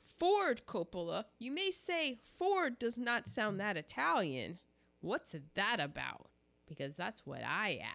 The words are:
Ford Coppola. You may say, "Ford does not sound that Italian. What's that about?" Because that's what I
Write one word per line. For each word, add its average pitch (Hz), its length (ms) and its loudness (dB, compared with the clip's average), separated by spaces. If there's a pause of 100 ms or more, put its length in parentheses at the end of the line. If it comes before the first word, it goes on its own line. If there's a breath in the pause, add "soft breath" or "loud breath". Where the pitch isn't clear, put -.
Ford 359 640 4
Coppola. 175 580 -2 (140)
You 247 140 -8
may 381 180 2
say, 320 480 0 (200)
"Ford 359 400 2
does 233 200 0
not 240 300 0
sound 214 320 0
that 202 160 0
Italian. 175 840 0 (420 soft breath)
What's 185 340 -4 (200)
that 214 260 2
about?" 139 500 -6 (360)
Because 143 300 -8
that's 202 280 -6
what 131 200 -8
I 160 360 0 (140)